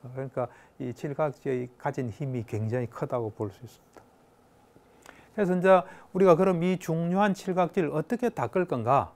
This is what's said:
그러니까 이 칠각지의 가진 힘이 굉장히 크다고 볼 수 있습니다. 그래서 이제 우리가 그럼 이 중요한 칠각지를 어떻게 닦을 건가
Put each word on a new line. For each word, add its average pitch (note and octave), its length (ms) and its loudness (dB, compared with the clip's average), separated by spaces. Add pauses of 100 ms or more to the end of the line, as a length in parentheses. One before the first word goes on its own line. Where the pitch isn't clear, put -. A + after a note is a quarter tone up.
(140)
그러니까 C3 340 -6 (320)
이 B2 140 -8
칠각지의 C#3 840 -4
가진 C3 320 -6
힘이 B2+ 340 -6
굉장히 A2 440 -4
크다고 A#2+ 440 -6
볼 G#2 200 -6
수 - 120 -20
있습니다. - 280 -20 (1400)
그래서 F#3 200 0
이제 F#3 260 6 (320)
우리가 F#3 220 8
그럼 F3+ 280 2
이 F#3 140 2
중요한 F3 560 0
칠각지를 F3+ 600 0
어떻게 E3 360 -2
닦을 E3+ 360 -2
건가 A#2+ 500 0